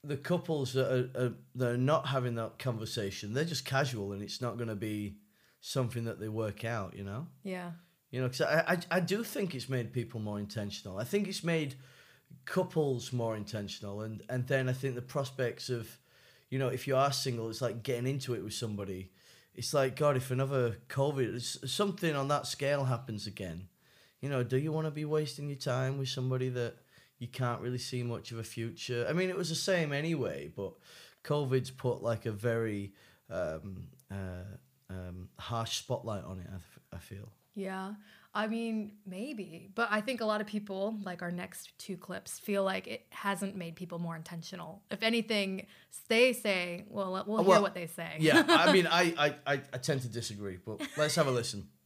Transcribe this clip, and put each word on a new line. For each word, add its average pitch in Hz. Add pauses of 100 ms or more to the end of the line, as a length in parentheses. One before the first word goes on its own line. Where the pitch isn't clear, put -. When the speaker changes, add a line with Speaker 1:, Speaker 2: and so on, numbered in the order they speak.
Speaker 1:
the 143
couples 147
that 131
are, 127
are, 123 (240)
that 123
are 120
not 135
having 127
that 113
conversation, 107
they're 143
just 165
casual, 127
and 98
it's -
not 120
gonna 113
be 104 (440)
something 123
that 113
they 107
work 107
out, 110
you 101
know? 104 (160)
Speaker 2:
Yeah. 180 (400)
Speaker 1:
You 127
know, 127
'cause 127
I, 151 (140)
I, 180 (200)
I -
do 202
think 196
it's 127
made 123
people 113
more 104
intentional. 101
I 110
think 202
it's 190
made 160 (680)
couples 151
more 117
intentional, 104
and, 110
and 127
then 131
I 127
think 131
the 120
prospects 131
of, 117 (520)
you 131
know, 131
if 123
you 135
are 135
single, 120
it's 107
like 117
getting 120
into 131
it 95
with 104
somebody. 101 (460)
It's -
like, 131
God, 147
if 127
another 127 (120)
covid, 135
s-, 120
something 175
on 139
that 143
scale 139
happens 117
again, 95 (540)
you 139
know, 131
do 123
you 151
wanna 156
be 151
wasting 147
your 143
time 131
with 135
somebody 127
that 123 (420)
you 120
can't 120
really 123
see 123
much 120
of 113
a 113
future? 117
I 151
mean, 185
it 185
was 175
the 165
same 170
anyway, 120
but 101 (480)
covid's 131
put, -
like, 113
a 113
very, 107 (380)
um, 87 (220)
uh, 92 (460)
um, 90
harsh 113
spotlight 110
on 92
it, 87
I 95
f-, - (140)
I 90
feel. 101 (220)
Speaker 2:
Yeah, 190 (400)
I 214
mean, 220 (100)
maybe, 190
but 226
I 214
think 233
a 226
lot 214
of 208
people, 208
like 180
our 175
next -
two 190
clips, -
feel 196
like 190
it -
hasn't 196
made 165
people 175
more 170
intentional. 170
If 202
anything, 220 (420)
they 240
say, 180
well, 190
we'll 214
hear 190
Speaker 1:
Well, 190
Speaker 2:
what 190
they 175
say. 165
Speaker 1:
yeah, 156
I 180
Speaker 2:
<laughs> -
Speaker 1:
mean, 180
I, 170
I, 147 (200)
I, 143 (120)
I 127
tend 135
to 123
disagree, 104
but 110 (160)
let's 151
have 151
a -
listen. 117 (180)